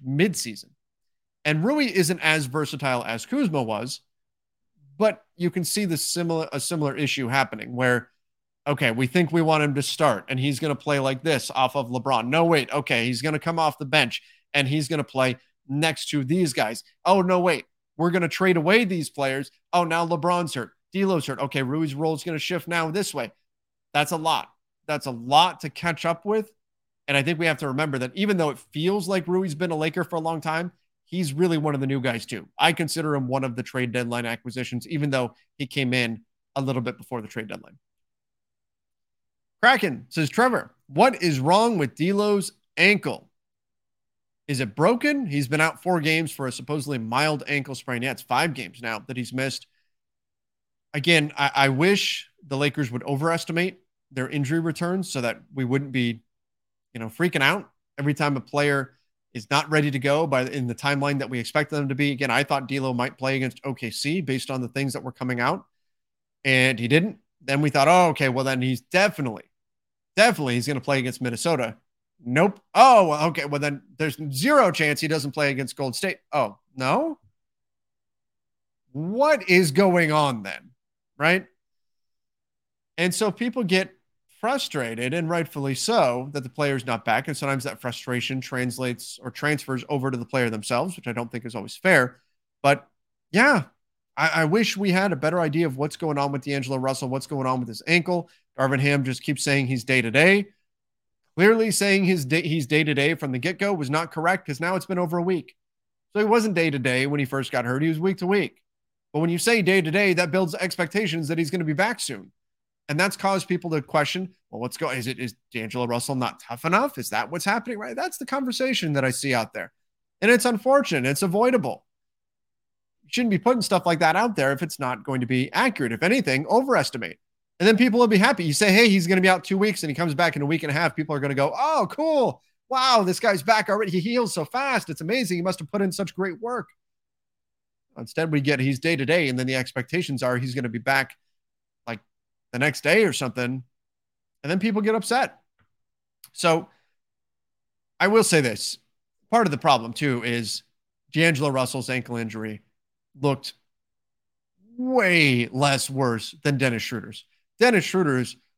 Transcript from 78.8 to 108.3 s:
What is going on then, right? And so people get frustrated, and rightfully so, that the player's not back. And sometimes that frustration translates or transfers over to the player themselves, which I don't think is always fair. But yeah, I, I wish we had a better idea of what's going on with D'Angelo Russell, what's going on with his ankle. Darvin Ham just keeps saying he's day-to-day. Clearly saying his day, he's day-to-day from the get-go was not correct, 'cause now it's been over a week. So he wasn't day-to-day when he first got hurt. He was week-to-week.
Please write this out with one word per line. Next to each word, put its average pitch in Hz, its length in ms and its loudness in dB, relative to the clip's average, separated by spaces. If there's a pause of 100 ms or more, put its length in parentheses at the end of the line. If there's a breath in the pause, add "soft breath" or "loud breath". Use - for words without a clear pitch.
What 208 560 0
is 180 220 6
going 175 420 4
on 143 300 2
then, 76 300 -10 (440)
right? 170 300 2 (1500)
And 180 160 0
so 214 180 0
people 240 320 -4
get 190 320 0 (420)
frustrated, 131 760 -4
and 165 160 -2
rightfully 143 440 -2
so, 131 580 0
that 139 100 -6
the 127 80 -12
player's 139 340 -2
not 117 220 -4
back. 117 200 0
And 151 80 -4
sometimes 135 300 -4
that 123 160 -10
frustration 123 640 -6
translates 127 800 -6
or 127 80 -10
transfers 139 580 -4
over 135 220 -2
to 127 80 -4
the 117 80 -8
player 123 240 0
themselves, 123 460 -4
which - 120 -12
I 120 40 -4
don't 120 200 -6
think 120 140 -10
is 113 80 -12
always 110 220 -10
fair. 139 440 2 (420 soft breath)
But 143 240 4 (460)
yeah, 220 320 4 (540)
I, 151 100 4
I 160 160 2
wish 196 320 2
we 196 140 0
had 185 220 2
a 156 40 -4
better 156 240 0
idea 160 240 2
of 131 140 -4
what's 147 180 -4
going 151 220 -4
on 139 140 0
with 135 100 -6
D'Angelo 139 340 -4
Russell, 131 320 -4
what's 131 180 -6
going 135 200 -4
on 131 140 0
with 120 80 -6
his 110 180 -14
ankle. 170 420 0 (300 soft breath)
Darvin 131 220 2
Ham 143 240 2
just 127 180 -6
keeps 147 200 -4
saying 139 260 2
he's 127 160 -4
day-to-day. 143 640 4 (880)
Clearly 220 340 4
saying 196 340 2
his 180 200 2
day, 156 180 0
he's 147 240 -2
day-to-day 151 480 0
from 143 180 -6
the 127 60 -2
get-go 185 340 -2
was 151 160 -4
not 160 220 -2
correct, 175 360 -2
'cause 143 140 -8
now 175 140 -2
it's 185 100 -4
been 185 140 -4
over 175 180 -2
a 175 60 -2
week. 175 320 -4 (580)
So 202 60 -4
he 214 80 2
wasn't 214 280 2
day-to-day 135 520 0
when 143 140 -2
he 139 40 0
first 131 280 -6
got 123 120 0
hurt. 127 180 -2
He 160 60 0
was 160 120 -2
week-to-week. 185 600 -2 (500)